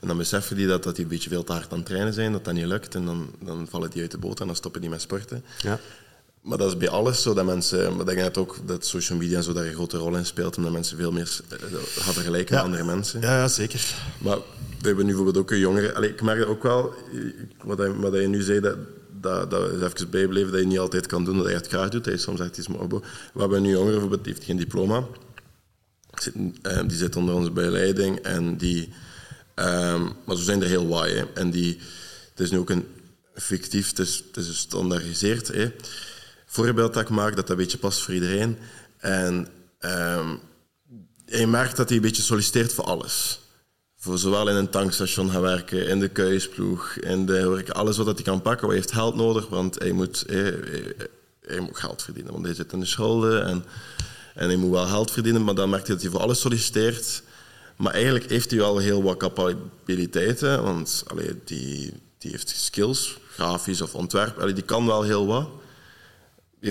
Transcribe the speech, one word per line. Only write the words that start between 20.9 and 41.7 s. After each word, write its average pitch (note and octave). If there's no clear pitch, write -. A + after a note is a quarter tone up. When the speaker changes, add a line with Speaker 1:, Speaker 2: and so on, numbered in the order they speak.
Speaker 1:
kan F2
doen F#2
wat F#2
je F#2
het F2
graag F#2+
doet. A#2
Hij -
is F2
soms F2+
echt F2
iets F2
maar, F2+
we G2+
hebben G2
nu G2+
een G2
jongere F#2+
bijvoorbeeld, G2+
die -
heeft -
geen F#2
diploma. F#2+
Zit, -
eh, F#2
die E2+
zit F2
onder F2
onze F2
begeleiding F#2
en F2
die, F2
ehm, F2
maar F#2
zo F2
zijn G2
er F2+
heel F2+
wat, E2
hè. F#2
En F2+
die, F2
het -
is F2
nu F#2+
ook F2
een F2
fictief, -
het -
is, F2+
het -
is F2
gestandaardiseerd, F2+
hè, A2
voorbeeld A2+
dat A2
ik G#2
maak, G#2+
dat G2
dat -
een F#2
beetje F2+
past G2+
voor F#2
iedereen. G2
En, F2+
ehm, F2
hij A2+
merkt A#2+